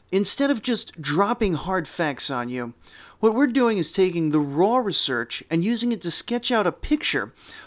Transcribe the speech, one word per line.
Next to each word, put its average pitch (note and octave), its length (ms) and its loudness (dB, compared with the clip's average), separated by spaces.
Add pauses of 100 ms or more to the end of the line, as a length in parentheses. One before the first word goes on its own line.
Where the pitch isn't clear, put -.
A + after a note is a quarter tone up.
(100)
Instead G#3 400 2
of A#3+ 100 -2
just - 400 -4
dropping F#3+ 540 0
hard F3+ 320 -2
facts D3+ 440 -4
on B2 180 -4
you, B2 260 -6 (460)
what A3 160 4
we're C#4 100 4
doing A#3 320 2
is E3 140 -2
taking E3+ 380 2
the D3+ 100 4
raw D#3+ 380 2
research C#3 680 -2
and E3 160 0
using A#3+ 280 0
it G#3+ 100 -6
to E3+ 80 -4
sketch - 400 -2
out A3 160 2
a E3+ 60 2
picture - 600 -2 (340)